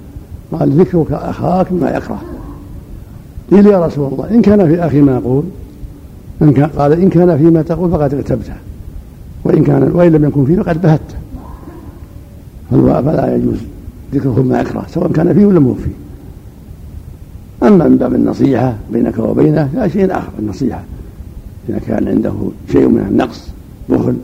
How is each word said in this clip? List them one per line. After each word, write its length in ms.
قال: 280
"ذكرك 320
أخاك 600
ما 240
يكره". 260
قيل: 160
"يا 200
رسول 260
الله، 180
إن 120
كان 260
في 180
أخي 140
ما 160
أقول؟" 260
إن 100
كان، 140
قال: 260
"إن 160
كان 300
فيما 240
تقول 280
فقد 240
اغتبته، 400
وإن 200
كان، 300
وإن 180
لم 120
يكن 200
فيه 120
فقد 260
بهته". 320
فالو-، 340
فلا 320
يجوز 200
ذكره 280
ما 180
يكره 280
سواء 240
كان 220
فيه 120
ولا 140
مو 140
فيه. 160
أما 200
من 80
باب 180
النصيحة 600
بينك 260
وبينه 560
فلا 140
شيء 240
آخر، 260
النصيحة 460
إذا 100
كان 300
عنده 260
شيء 160
من 220
النقص، 380
بخل، 360